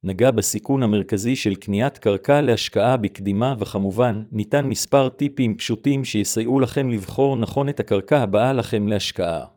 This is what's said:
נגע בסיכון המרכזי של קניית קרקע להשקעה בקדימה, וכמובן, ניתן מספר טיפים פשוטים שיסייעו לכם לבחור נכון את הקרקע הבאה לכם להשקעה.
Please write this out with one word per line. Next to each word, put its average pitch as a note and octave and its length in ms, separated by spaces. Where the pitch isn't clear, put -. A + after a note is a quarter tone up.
נגע F#2+ 280
בסיכון A#2 520
המרכזי G#2+ 540
של G2+ 180
קניית G#2 440
קרקע A2+ 420
להשקעה A#2+ 560
בקדימה, G#2 640
וכמובן, G#2 640
ניתן C3+ 340
מספר C3 420
טיפים B2+ 480
פשוטים C3+ 480
שיסייעו A2+ 560
לכם C3 300
לבחור C3 460
נכון C#3 320
את C#3+ 120
הקרקע G#2 380
הבאה A2+ 340
לכם A2 360
להשקעה. F2 560